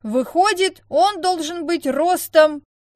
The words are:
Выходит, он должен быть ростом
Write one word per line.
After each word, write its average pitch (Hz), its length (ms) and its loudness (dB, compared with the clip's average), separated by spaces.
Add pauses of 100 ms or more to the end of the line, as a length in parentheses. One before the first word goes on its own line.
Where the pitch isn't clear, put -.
Выходит, 349 840 -2
он 359 320 0
должен 339 440 -4
быть 330 200 -4
ростом 302 760 0 (320)